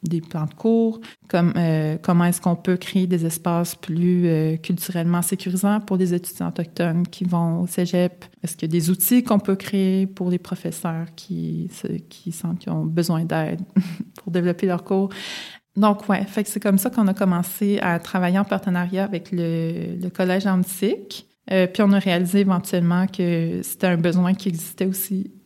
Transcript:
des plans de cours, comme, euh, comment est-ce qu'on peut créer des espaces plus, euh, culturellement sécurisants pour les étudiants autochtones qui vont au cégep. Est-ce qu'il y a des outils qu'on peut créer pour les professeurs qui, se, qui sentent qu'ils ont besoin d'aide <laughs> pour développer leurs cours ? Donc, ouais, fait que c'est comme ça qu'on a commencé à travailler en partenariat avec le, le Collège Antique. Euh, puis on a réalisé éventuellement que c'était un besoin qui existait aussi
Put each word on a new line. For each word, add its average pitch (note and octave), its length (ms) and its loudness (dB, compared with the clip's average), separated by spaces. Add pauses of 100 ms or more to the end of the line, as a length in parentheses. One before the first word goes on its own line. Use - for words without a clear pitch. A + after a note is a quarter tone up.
des E3 160 -2
plans D#3+ 260 -6
de D3+ 80 -6
cours, A3+ 460 0 (300)
comme, E3+ 260 4
euh, D#3 460 0
comment F3 240 4
est-ce F3 160 0
qu'on F3 160 2
peut F3+ 200 0
créer F#3 300 0
des F3 180 2
espaces E3+ 500 -2
plus, F3 520 2
euh, D#3+ 300 2
culturellement F3 640 0
sécurisants F#3+ 580 0
pour G#3 160 -2
les F3+ 180 2
étudiants F3+ 360 -4
autochtones E3+ 580 -2
qui - 160 -8
vont E3+ 380 0
au F3+ 60 -2
cégep. F3+ 580 0 (180)
Est-ce - 140 -6
qu'il E3 100 -6
y E3 100 0
a - 20 4
des D#3+ 100 0
outils A#3+ 340 4
qu'on A3 160 4
peut G3 160 0
créer F#3+ 520 0
pour F#3+ 220 -4
les F3+ 100 2
professeurs E3+ 760 -6
qui, E3 580 -6
se, - 140 -10
qui - 440 -8
sentent F3 280 -6
qu'ils - 140 -6
ont D#3 120 -2
besoin E3 380 0
d'aide D#3+ 380 -2 (140)
<laughs> F3 420 -2
pour - 140 -10
développer F3 360 0
leurs F3 160 0
cours ? G3 260 0 (680)
Donc, G#3 340 4
ouais, G3 160 4
fait G#3 180 -4
que G3+ 60 -6
c'est - 100 -4
comme G3 200 4
ça B3 100 0
qu'on A3 180 2
a F#3+ 60 2
commencé F#3+ 680 0
à E3+ 200 0
travailler F3+ 400 0
en G3+ 60 2
partenariat F#3 580 -2
avec F#3+ 280 -6
le, E3+ 680 -2
le F3+ 80 -4
Collège F#3 380 0
Antique. - 800 -2 (240)
Euh, F#3 160 4
puis F3+ 160 0
on G3 80 6
a G3 80 6
réalisé F#3 400 2
éventuellement F3+ 680 2
que F3 560 -2
c'était - 260 -4
un F3 100 2
besoin F3 360 2
qui F#3+ 160 -2
existait F3 380 -4
aussi F#3+ 440 -4 (140)